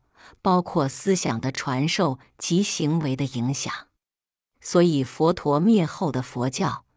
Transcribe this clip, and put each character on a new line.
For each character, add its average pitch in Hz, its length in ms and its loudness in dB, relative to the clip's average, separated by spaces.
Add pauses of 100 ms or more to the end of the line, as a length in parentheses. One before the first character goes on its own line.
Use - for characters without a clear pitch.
(420)
包 180 180 4
括 160 280 0
思 - 260 0
想 117 260 -2
的 135 120 -4
传 135 360 -2
授 151 300 0 (200)
及 175 240 0
行 160 360 0
为 139 160 -2
的 139 100 -2
影 127 280 -2
响。 - 200 -6 (880)
所 - 220 2
以 151 220 4
佛 - 280 0
陀 147 280 0
灭 202 240 4
后 151 260 -4
的 127 120 -2
佛 123 260 -4
教， - 360 -4 (120)